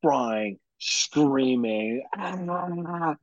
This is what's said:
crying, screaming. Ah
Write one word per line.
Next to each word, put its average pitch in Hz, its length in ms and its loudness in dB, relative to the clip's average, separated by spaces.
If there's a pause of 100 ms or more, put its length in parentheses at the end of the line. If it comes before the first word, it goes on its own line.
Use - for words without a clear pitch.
crying, 113 580 2 (200)
screaming. 127 1200 2 (120)
Ah 175 1080 -4